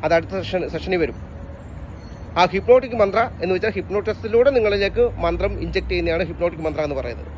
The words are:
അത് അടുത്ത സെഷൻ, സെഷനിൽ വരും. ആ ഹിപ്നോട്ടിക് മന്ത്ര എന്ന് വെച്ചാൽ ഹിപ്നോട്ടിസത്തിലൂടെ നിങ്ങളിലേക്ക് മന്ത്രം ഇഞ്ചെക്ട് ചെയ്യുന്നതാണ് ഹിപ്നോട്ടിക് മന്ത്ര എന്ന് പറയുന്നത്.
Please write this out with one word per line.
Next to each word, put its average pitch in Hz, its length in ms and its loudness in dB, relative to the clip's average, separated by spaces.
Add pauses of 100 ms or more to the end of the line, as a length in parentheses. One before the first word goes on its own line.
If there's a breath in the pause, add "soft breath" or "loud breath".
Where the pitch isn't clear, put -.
അത് 160 100 4
അടുത്ത 170 160 2
സെഷൻ, 180 400 -4
സെഷനിൽ 180 280 -2
വരും. - 320 -2 (1080)
ആ 175 80 8
ഹിപ്നോട്ടിക് 226 560 4
മന്ത്ര 196 280 2 (140)
എന്ന് 185 120 0
വെച്ചാൽ 214 220 0
ഹിപ്നോട്ടിസത്തിലൂടെ 208 720 2
നിങ്ങളിലേക്ക് 202 540 2 (140)
മന്ത്രം 180 440 0
ഇഞ്ചെക്ട് 170 280 -4
ചെയ്യുന്നതാണ് 170 340 0
ഹിപ്നോട്ടിക് 160 380 -2
മന്ത്ര 156 200 -2
എന്ന് 147 140 -2
പറയുന്നത്. 120 420 -8